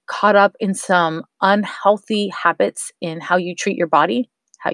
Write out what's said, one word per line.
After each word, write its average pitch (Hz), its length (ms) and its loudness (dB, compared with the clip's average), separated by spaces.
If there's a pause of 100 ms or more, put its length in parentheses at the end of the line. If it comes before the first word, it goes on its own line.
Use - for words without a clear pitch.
caught 202 300 2
up 202 240 4
in 196 160 -2
some 165 480 0 (180)
unhealthy 202 880 0
habits - 640 -2 (100)
in 165 200 -8
how 180 160 0
you 180 180 -4
treat - 200 -4
your 175 120 -2
body, 170 420 2 (300)
how - 140 -4